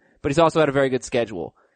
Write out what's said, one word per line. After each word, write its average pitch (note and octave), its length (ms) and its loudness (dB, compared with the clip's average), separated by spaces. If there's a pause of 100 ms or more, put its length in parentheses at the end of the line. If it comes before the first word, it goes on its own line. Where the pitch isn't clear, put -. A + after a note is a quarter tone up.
(220)
but D3+ 80 -4
he's C#3 100 0
also E3 220 4
had D3 80 2
a C3+ 40 -2
very C3+ 160 0
good B2+ 140 -2
schedule. G#2+ 500 -6 (220)